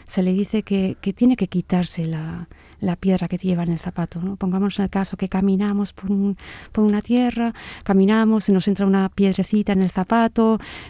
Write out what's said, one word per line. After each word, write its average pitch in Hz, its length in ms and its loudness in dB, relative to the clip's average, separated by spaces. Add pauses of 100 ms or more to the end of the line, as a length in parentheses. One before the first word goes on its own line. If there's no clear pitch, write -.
se - 180 -2
le 185 80 0
dice 202 320 -2
que, 190 380 -2
que 196 100 -4
tiene 247 240 2
que 180 120 -2
quitarse 175 600 -2
la, 165 400 -8 (320)
la 180 160 -2
piedra 185 320 0
que 180 100 -4
lleva 180 240 -2
en 170 120 -2
el 165 40 -2
zapato, 170 420 -6
¿no? 190 160 -6
Pongamos 190 440 -2
el 196 100 0
caso 196 280 -4
que 190 120 -4
caminamos 196 640 0
por 190 160 -8
un, 202 260 0 (360)
por 214 120 2
una 208 200 2
tierra, 233 500 0 (300)
caminamos, 214 600 4
se 202 80 4
nos 185 140 2
entra 196 200 0
una 196 220 2
piedrecita 202 640 0
en 190 100 2
el 180 80 0
zapato, 226 680 2 (300)